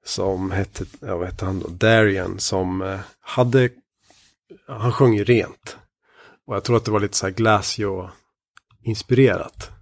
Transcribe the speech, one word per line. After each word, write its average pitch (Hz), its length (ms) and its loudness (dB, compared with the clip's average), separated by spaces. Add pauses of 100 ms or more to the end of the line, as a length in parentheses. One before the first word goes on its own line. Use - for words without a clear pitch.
som 95 460 -2
hette, 95 340 -4 (160)
ja, 95 160 -6
vad 90 100 -4
hette 90 180 -8
han 95 140 -4
då? - 80 -8
Darian, 95 720 2
som, 92 420 -2
eh, 95 180 -6 (220)
hade, 123 480 2 (960)
han 120 240 -4
sjöng 120 220 4
ju 101 100 0
rent. - 540 -2 (720)
Och 104 80 -6
jag 98 80 -4
tror 120 140 2
att 110 80 0
det 107 60 -2
var 107 80 2
lite 98 180 -2
så - 100 -2
här 95 60 -4
Glacio-inspirerat. 104 2500 -2 (100)